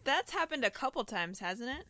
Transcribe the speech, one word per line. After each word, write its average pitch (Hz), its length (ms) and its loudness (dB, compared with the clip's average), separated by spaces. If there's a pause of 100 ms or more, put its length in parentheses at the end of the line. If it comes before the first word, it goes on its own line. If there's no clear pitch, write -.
that's 311 280 2
happened 311 340 0
a 202 40 4
couple 262 340 0
times, 185 360 -2
hasn't 208 300 -2
it? 302 200 -6